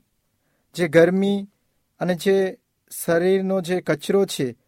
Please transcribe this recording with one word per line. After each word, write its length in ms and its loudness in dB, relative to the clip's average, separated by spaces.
જે 120 0
ગરમી 600 2
અને 160 -2
જે 420 0
શરીરનો 680 0
જે 200 -4
કચરો 440 -2
છે 320 -6